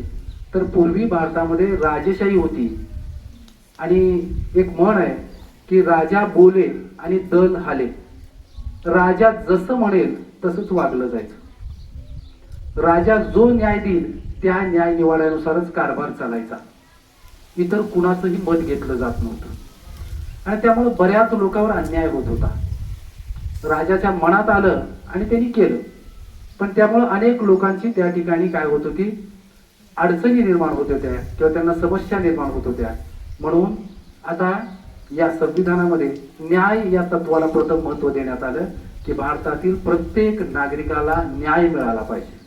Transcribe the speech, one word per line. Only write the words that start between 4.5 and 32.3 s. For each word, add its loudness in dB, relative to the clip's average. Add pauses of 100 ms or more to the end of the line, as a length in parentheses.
एक 0
म्हण 6
आहे 0 (540)
की, 6
"राजा 4
बोले 6 (120)
आणि 0
दल 2
हाले." -2 (1000)
राजा 6
जसं 0
म्हणेल 2 (220)
तसंच -2
वागलं 0
जायचं. -8 (1400)
राजा 4
जो 4
न्याय 2
देईल -4
त्या 2
न्याय 2
निवाड्यानुसारच 0
कारभार -4
चालायचा, -8 (1000)
इतर 0
कुणाचंही 0 (100)
मत 2
घेतलं -2
जात -2
नव्हतं -6 (1040)
आणि -4
त्यामुळे 4 (100)
बऱ्याच 4
लोकांवर 2
अन्याय -2
होत -2
होता. -2 (1040)
राजाच्या 0
मनात 2
आलं 4 (340)
आणि -2
त्यांनी 2
केलं, 2 (840)
पण -2
त्यामुळे 6
अनेक 2
लोकांची 2
त्या 2
ठिकाणी 0
काय -2
होत 2
होती, -4 (640)
अडचणी 4
निर्माण 2
होत -2
होत्या -2
किंवा 0
त्यांना 2
समस्या -2
निर्माण 0